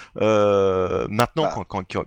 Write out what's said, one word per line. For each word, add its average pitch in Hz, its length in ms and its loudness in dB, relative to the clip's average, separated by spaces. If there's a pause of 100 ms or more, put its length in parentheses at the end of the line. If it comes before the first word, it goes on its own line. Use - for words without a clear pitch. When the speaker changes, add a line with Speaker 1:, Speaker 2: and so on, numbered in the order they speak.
(220)
Speaker 1:
euh, 98 880 2
maintenant, 120 340 -2
Speaker 2:
Bah. 185 120 -2
Speaker 1:
quand, 107 100 -8
quand, 98 260 -8
quand, 92 160 -4